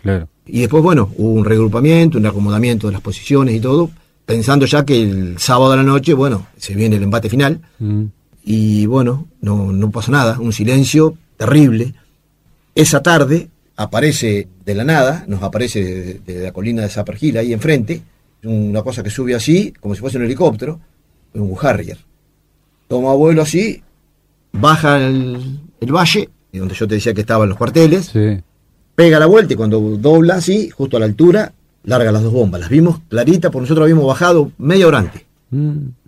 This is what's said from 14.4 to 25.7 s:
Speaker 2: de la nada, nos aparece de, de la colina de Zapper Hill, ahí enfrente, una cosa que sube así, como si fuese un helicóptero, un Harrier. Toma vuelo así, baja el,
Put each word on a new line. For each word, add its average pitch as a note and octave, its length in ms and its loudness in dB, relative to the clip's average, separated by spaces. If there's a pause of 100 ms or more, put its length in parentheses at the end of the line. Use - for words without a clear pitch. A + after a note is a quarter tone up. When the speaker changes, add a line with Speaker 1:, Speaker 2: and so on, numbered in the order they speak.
Speaker 2:
de G2+ 100 -4
la G#2+ 80 -4
nada, D3 440 0
nos G2 140 -6
aparece G#2 400 -4
de, F#2 520 -10
de F2+ 100 -10
la F#2 80 -8
colina A2 320 -6
de G2+ 60 -6
Zapper G#2 300 -10
Hill, C3+ 180 -2
ahí A#2 160 -2
enfrente, C#3 480 -4 (420)
una G#2+ 400 -4
cosa A#2+ 180 -8
que G2 80 -8
sube B2 240 -4
así, D#3+ 460 0
como G2+ 160 -8
si G#2 60 -12
fuese B2+ 160 -6
un A#2+ 80 -4
helicóptero, C3 540 -2 (540)
un G2+ 280 -6
Harrier. G2 360 -2 (920)
Toma B2+ 260 -2
vuelo D#3 280 4
así, E3+ 400 -4 (680)
baja D3 540 2
el, C3 540 -4 (200)